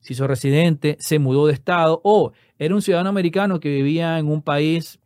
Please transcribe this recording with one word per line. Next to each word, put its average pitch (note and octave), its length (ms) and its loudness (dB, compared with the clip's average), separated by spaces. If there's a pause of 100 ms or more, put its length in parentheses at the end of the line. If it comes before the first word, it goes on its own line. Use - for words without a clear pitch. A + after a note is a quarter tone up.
se - 120 -14
hizo C3 140 -4
residente, D3 720 0
se - 200 -2
mudó C#3 280 2
de D3+ 80 2
estado, E3 500 0
o G3 280 2 (260)
era D#3+ 160 -2
un G3+ 80 0
ciudadano F#3 260 0
americano F#3+ 520 0
que D3 100 -4
vivía D#3+ 480 0
en D#3 80 -2
un D3+ 160 -2
país D#3 640 -2